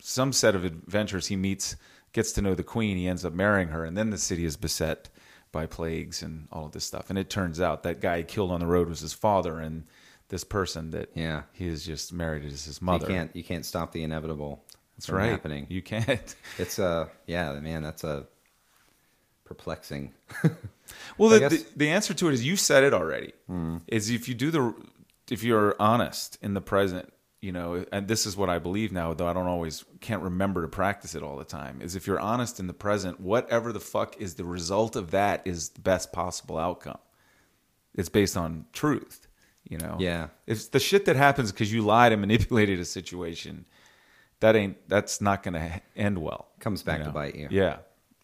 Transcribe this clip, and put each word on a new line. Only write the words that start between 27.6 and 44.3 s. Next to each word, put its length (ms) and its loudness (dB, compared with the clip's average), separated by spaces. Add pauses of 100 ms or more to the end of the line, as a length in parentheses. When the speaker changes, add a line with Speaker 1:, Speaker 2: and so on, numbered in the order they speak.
Speaker 1:
and 160 -4
this 180 0
is 100 -4
what 140 2
I 80 4
believe 340 -2
now, 220 -2
though 140 -2
I 60 0
don't 120 0
always, 400 -4 (160)
can't 220 -4
remember 400 0
to 40 -2
practice 460 -2
it 80 -6
all 160 -8
the 80 -10
time, 340 -10
is 160 -8
if 120 -8
you're 120 2
honest 400 -2
in 60 -6
the 80 -4
present, 480 -2
whatever 500 0
the 80 -6
fuck 400 -4
is 140 -8
the 120 -8
result 500 0
of 160 -6
that 340 2
is 240 -4
the 120 -20
best 300 2
possible 460 -6
outcome. 400 -4 (960)
It's 160 -2
based 260 4
on 380 -4
truth, 540 -4 (420)
you 80 -8
know? 220 -8
Speaker 2:
Yeah. 300 -2 (180)
Speaker 1:
If 240 -4
the 80 4
shit 260 4
that 100 6
happens 360 4
'cause 200 -2
you 120 2
lied 300 8
and 80 2
<laughs> 60 0
manipulated 520 4
a 60 -4
situation, 800 -10 (760)